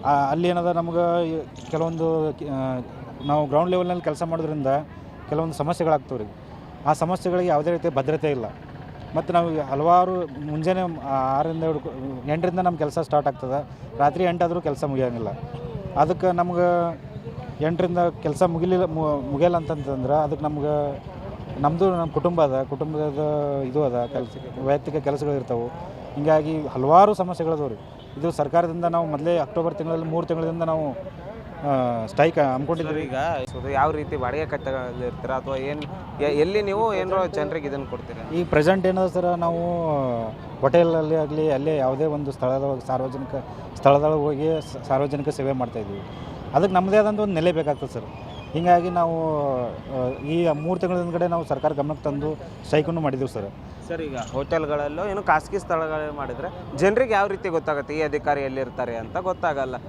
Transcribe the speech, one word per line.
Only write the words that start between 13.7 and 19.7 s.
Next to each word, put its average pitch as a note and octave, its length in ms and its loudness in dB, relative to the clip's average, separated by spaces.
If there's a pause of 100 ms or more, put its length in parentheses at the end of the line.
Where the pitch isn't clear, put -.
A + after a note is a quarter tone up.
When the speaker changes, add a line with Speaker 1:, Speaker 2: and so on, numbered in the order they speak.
Speaker 1:
ರಾತ್ರಿ D3 260 4
ಎಂಟಾದರೂ E3+ 360 2
ಕೆಲಸ D3 240 -2
ಮುಗಿಯಂಗಿಲ್ಲ. B2 440 0 (680)
ಅದಕ್ಕೆ F3 360 4
ನಮ್ಗೆ F3 680 2 (680)
ಎಂಟರಿಂದ F3 320 2 (240)
ಕೆಲಸ D3+ 200 2
ಮುಗಿಲಿಲ್ಲ, F3+ 420 4
ಮು-, D3+ 480 0
ಮುಗಿಯಲ್ಲ E3+ 240 4
ಅಂತಂತಂದ್ರೆ C#3 580 -2